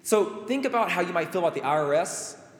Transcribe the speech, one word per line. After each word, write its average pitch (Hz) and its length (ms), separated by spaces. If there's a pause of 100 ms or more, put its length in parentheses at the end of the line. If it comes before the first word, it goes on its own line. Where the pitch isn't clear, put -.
So - 400
think 269 200
about 226 240
how 175 120
you 175 120
might 160 200
feel 185 80
about 160 160
the 139 60
I 147 160
R 143 160
S. - 420 (240)